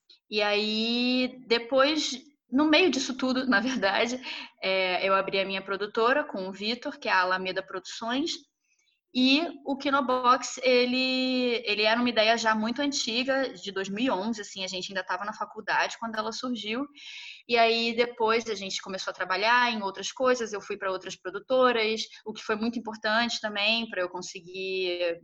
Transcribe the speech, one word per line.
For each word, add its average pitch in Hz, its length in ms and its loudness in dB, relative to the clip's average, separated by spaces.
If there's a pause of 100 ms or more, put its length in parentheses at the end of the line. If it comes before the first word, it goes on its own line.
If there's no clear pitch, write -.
(300)
E 208 120 0
aí, 226 1040 0
depois, 262 720 2 (320)
no 285 140 4
meio 320 260 6
disso 262 240 -2
tudo, 262 320 0
<laughs> - 0 -
na 208 140 4
verdade, 240 600 0 (400)
é, 185 460 0
eu 196 80 4
abri 190 240 2
a 190 60 2
minha 190 160 -4
produtora 214 640 0
com 190 240 -8
o - 20 -8
Vitor, 226 480 -6
que - 80 -8
é 202 60 0
a 185 80 4
Alameda 185 420 -2
Produções, 247 680 -6 (840)
e 269 300 4 (160)
o 277 140 -4
Kinobox, 254 840 2
ele, 254 1040 2
ele 208 180 0
era 220 140 4
uma 247 120 2
ideia 220 280 4
já 226 160 2
muito 220 280 -2
antiga, 262 720 0
de 196 180 -12
dois 190 160 -4
mil 202 160 -4
e 262 80 2
onze, 208 300 -2
assim, 202 200 -10
a 185 60 -4
gente 185 240 -6
ainda 185 140 -4
tava 180 180 -4
na 214 80 -6
faculdade 196 640 -2
quando 226 200 -8
ela 220 160 -4
surgiu. 233 520 -4 (600)
E 233 100 2
aí, 233 380 4
depois, 233 540 0
a 208 60 -4
gente 190 260 -8
começou 190 300 -8
a - 20 -4
trabalhar 214 580 2
em 220 100 -4
outras 190 300 -6
coisas, 247 400 0
eu 202 80 -6
fui 202 160 -8
pra 196 160 -4
outras 185 240 -6
produtoras, 220 840 2 (240)
o 220 80 -8
que 214 100 -14
foi 220 140 -2
muito 233 200 -2
importante 220 640 -2
também 214 480 0
pra 196 140 -4
eu 180 80 -2
conseguir, 180 1120 -4